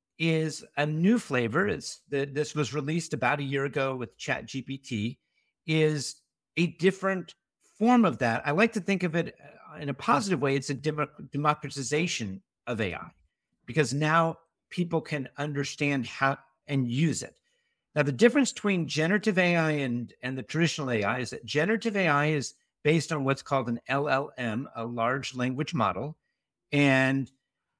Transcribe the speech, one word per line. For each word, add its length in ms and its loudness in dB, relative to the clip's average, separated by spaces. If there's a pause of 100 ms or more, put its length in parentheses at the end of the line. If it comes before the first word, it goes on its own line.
(180)
is 440 0 (140)
a 80 0
new 340 4
flavor. 480 0
It's 340 -6 (100)
the, 160 -2
this 280 -4
was 200 -2
released 400 -2
about 260 0
a 40 -4
year 200 -2
ago 320 -2
with 220 -10
Chat 280 -4
G 140 -8
P 160 -8
T, 420 -6 (480)
is 500 0 (420)
a 80 4
different 680 -2 (440)
form 260 6
of 140 2
that. 280 2
I 40 0
like 240 4
to 60 -2
think 220 -2
of 120 -2
it, 260 -2
uh, 380 -20
in 100 -6
a 60 -4
positive 480 0
way. 120 2
It's 160 -2
a 40 -2
demo-, 340 -2 (240)
democratization 1080 -2 (240)
of 140 -4
A 140 -2
I, 160 -12 (560)
because 260 0
now 460 2 (300)
people 320 -2
can 280 -6 (100)
understand 680 -2
how 320 0 (300)
and 200 0
use 340 2
it. 120 -14 (640)
Now, 60 4
the 100 0
difference 400 4
between 340 0
generative 520 2
A 180 4
I 160 4
and, 400 -2 (100)
and 160 -4
the 40 -6
traditional 480 0
A 120 2
I 160 0
is 120 -6
that 140 -10
generative 520 0
A 120 2
I 180 4
is 280 -2 (300)
based 280 2
on 120 -2
what's 180 0
called 260 0
an 200 -2
L 200 -2
L 300 0
M, 380 -4
a 80 -6
large 500 -2
language 400 -4
model. 420 -2 (560)
And 560 4 (520)